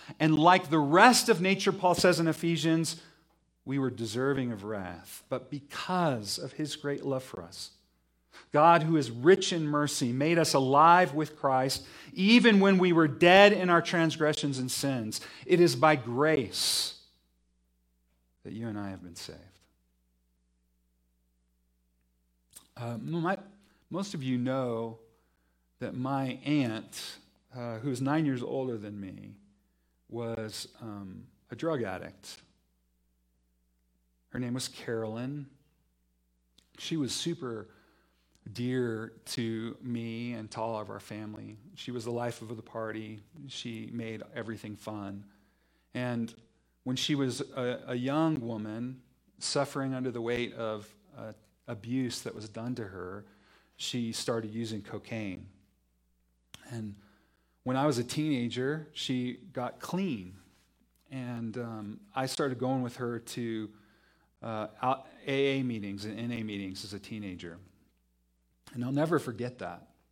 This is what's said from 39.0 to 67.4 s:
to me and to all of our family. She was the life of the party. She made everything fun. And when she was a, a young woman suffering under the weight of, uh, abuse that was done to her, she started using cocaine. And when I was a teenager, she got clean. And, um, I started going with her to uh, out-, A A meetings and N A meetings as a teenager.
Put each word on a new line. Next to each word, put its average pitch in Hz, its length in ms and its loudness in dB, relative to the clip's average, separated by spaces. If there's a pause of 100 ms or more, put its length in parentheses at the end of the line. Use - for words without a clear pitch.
to 113 580 -4
me 117 500 -6
and 107 180 -10
to 117 100 -8
all 113 180 -4
of 107 100 -10
our 104 120 -12
family. 107 560 -12 (180)
She - 160 -12
was 120 140 -6
the 120 60 -6
life 120 300 -4
of 113 140 -12
the 110 80 -14
party. 110 560 -10 (280)
She 113 460 -10
made 113 300 -8 (100)
everything 107 420 -10
fun. 101 500 -10 (680)
And 123 400 -4 (500)
when 127 120 -4
she 151 180 -2
was 135 280 -2
a, 123 480 -6
a 127 60 -4
young 147 440 0
woman 117 640 -8 (360)
suffering 135 560 -4
under 127 160 -4
the 120 120 -6
weight 120 340 -2
of, 110 340 -8 (260)
uh, 110 180 -14 (340)
abuse 120 540 -4
that 117 120 -10
was 107 160 -14
done 120 260 -8
to 117 80 -8
her, 95 400 -12 (540)
she 120 340 -6
started 113 400 -4
using 110 300 -6
cocaine. 101 640 -10 (1300)
And 110 240 -10 (680)
when 127 140 0
I 135 80 2
was 143 120 2
a 120 60 0
teenager, 135 920 -2
she 127 440 -4 (160)
got 123 260 -8
clean. 123 540 -4 (800)
And, 120 460 -8
um, 110 420 -10 (160)
I 131 100 -2
started 131 340 -2
going 127 220 0
with 123 140 -6
her 120 240 -6
to 113 500 -6 (760)
uh, 110 240 -6 (140)
out-, 131 260 -2 (200)
A 139 320 0
A 131 40 -2
meetings 101 420 -6
and 107 140 -8
N 120 120 -6
A 113 120 -6
meetings 101 400 -8
as 101 100 -12
a 101 60 -10
teenager. 90 580 -12 (1160)